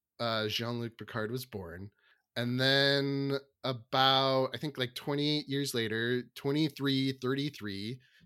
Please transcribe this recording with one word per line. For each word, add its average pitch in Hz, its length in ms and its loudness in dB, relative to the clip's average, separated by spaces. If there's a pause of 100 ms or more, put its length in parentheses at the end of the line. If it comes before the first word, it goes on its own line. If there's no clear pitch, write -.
(180)
uh, 113 280 0
Jean-Luc 117 500 -4
Picard 110 340 -6
was 127 140 -6
born. 92 460 -10 (440)
And 120 240 0
then 139 800 4 (240)
about, 131 920 2
I 120 40 -4
think, 147 200 -6
like, 123 160 -2
twenty-eight 147 520 0
years 139 280 -2
later, 117 480 0 (120)
twenty-three 139 840 0
thirty-three, 123 800 -4 (280)